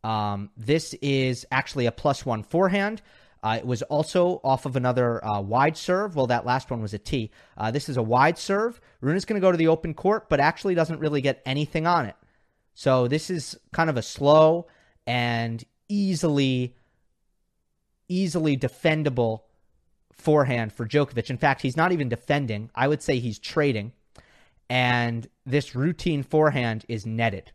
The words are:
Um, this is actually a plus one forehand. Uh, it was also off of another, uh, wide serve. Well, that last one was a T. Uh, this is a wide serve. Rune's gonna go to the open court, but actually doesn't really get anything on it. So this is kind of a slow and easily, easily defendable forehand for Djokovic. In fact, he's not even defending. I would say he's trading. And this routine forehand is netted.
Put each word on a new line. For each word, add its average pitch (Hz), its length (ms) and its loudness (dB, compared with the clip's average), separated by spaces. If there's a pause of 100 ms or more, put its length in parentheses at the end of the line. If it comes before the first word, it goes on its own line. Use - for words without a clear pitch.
Um, 104 540 -2
this 143 380 -2
is 131 540 -2
actually 131 360 -2
a 117 80 2
plus - 320 0
one 113 180 -4
forehand. 196 580 0 (400)
Uh, 110 180 -2
it - 60 -10
was 123 180 -2
also 175 600 0
off 135 220 0
of 131 100 -4
another, 123 480 0
uh, 104 160 -2
wide 127 380 0
serve. 185 380 -2
Well, 131 120 2
that 120 180 0
last 127 260 -2
one 117 100 -6
was 104 120 -6
a 104 40 -8
T. 117 340 -4 (240)
Uh, 110 160 -4
this 143 160 -4
is 139 80 -6
a 123 80 0
wide 127 340 4
serve. 220 440 -4 (200)
Rune's 165 220 0
gonna 208 160 -4
go 185 120 6
to 170 60 2
the 160 100 4
open 160 260 0
court, 214 340 0
but 147 120 2
actually 165 360 2
doesn't 165 240 0
really 147 220 0
get 135 240 -2
anything 151 420 -2
on 170 180 2
it. 101 100 -10 (580)
So 127 340 2
this 151 220 -2
is 170 280 -6 (140)
kind 165 180 2
of 139 60 -2
a 113 60 -2
slow 156 680 4 (400)
and 117 560 -2 (240)
easily, 147 880 0 (1300)
easily 165 480 0
defendable 127 840 0 (680)
forehand 127 640 2
for 117 140 -6
Djokovic. 135 420 0
In 127 80 -6
fact, 139 240 0
he's 139 160 -2
not 170 140 2
even 147 180 -2
defending. 117 640 -4
I 127 140 0
would 147 160 0
say 131 160 0
he's 117 180 -4
trading. 123 560 -2 (720)
And 123 600 0 (180)
this 135 300 -2
routine 147 480 -2
forehand 127 640 0
is 110 160 -6
netted. 113 500 -4